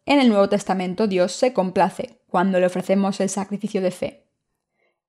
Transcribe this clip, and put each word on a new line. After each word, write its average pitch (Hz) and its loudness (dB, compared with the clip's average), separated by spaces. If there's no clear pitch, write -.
en 285 4
el 247 6
Nuevo 196 4
Testamento 190 -2
Dios 180 0
se 254 0
complace 185 -2
cuando 185 0
le 180 4
ofrecemos 190 0
el 190 0
sacrificio 202 -6
de 185 0
fe, - -12